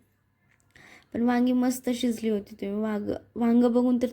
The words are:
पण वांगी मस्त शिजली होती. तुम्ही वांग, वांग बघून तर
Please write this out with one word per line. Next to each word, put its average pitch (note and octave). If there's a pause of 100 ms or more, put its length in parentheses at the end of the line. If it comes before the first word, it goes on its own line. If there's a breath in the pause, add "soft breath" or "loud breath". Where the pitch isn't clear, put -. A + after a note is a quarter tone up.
(1120 loud breath)
पण A#3
वांगी B3
मस्त B3
शिजली A3+
होती. G#3
तुम्ही G#3
वांग, G#3 (240)
वांग A#3
बघून B3
तर B3+